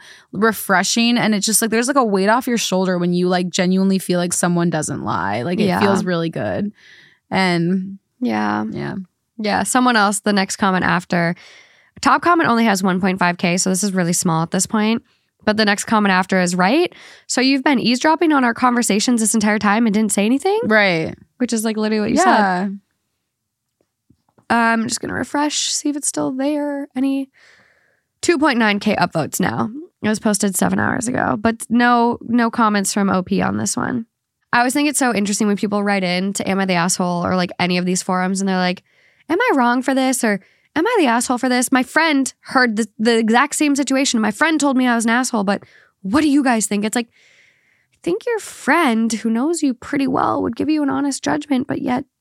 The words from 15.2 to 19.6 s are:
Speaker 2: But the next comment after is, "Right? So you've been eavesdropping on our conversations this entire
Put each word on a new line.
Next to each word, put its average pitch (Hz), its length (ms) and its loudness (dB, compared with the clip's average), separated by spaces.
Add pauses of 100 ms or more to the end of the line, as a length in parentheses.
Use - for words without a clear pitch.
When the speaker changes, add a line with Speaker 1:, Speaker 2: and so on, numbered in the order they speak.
Speaker 2:
But 214 120 2
the 214 80 2
next 202 200 0
comment 208 280 2
after 185 280 2
is, 180 160 0
"Right? 254 360 2 (360)
So - 120 -2
you've 269 220 2
been 277 160 2
eavesdropping 311 540 2
on 277 120 4
our 233 100 0
conversations 240 640 2
this 220 140 0
entire 214 260 2